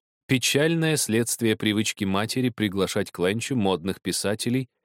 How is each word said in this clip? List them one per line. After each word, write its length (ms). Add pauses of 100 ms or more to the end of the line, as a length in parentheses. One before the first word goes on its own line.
(280)
Печальное 720
следствие 580
привычки 500
матери 440
приглашать 640
к 80
ленчу 360
модных 460
писателей 680 (160)